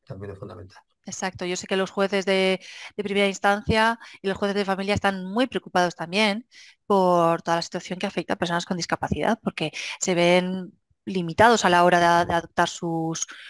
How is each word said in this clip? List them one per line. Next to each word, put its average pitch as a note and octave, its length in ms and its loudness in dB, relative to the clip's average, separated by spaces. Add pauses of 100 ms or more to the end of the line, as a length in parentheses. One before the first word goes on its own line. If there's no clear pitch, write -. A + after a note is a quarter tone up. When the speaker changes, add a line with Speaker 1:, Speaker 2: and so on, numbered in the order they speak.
Speaker 1:
también G2+ 260 -14
es G2 60 -16
fundamental. G2+ 440 -18 (240)
Speaker 2:
Exacto, F#3+ 400 -8
yo F3+ 100 -4
sé - 100 -10
que - 100 -2
los G3+ 140 -2
jueces G3 360 0
de, F#3+ 340 2 (360)
de G3+ 80 -6
primera G3+ 220 0
instancia G#3 720 0 (240)
y G3 60 -4
los F#3+ 80 0
jueces G3+ 180 -2
de G3+ 120 0
familia G3 280 -2
están G3 300 -2
muy G#3 220 -2
preocupados F3+ 500 -2
también G3+ 500 0 (400)
por F3 560 4
toda E3+ 140 0
la E3+ 60 -2
situación F3+ 360 -8
que F#3 80 -6
afecta F#3 280 -4
a - 20 -8
personas F3 300 -2
con F#3 100 -4
discapacidad, - 680 -2
porque D#3+ 300 -4 (260)
se F#3 160 -2
ven F3+ 580 2 (340)
limitados G3 580 2
a F#3 60 4
la F3 140 6
hora F3 140 6 (220)
de, F3 60 2
de F3 80 -2
adoptar E3+ 340 -2
sus, E3 580 -4 (240)